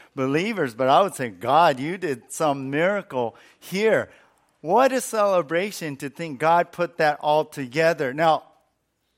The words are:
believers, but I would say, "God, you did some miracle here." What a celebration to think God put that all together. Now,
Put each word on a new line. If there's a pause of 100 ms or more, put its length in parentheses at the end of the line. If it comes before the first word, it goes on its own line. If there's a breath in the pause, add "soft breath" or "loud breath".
(160 loud breath)
believers,
but
I
would
say,
"God,
you
did
some
miracle (240 soft breath)
here." (500 soft breath)
What
a
celebration
to
think
God
put
that
all
together.
Now, (760)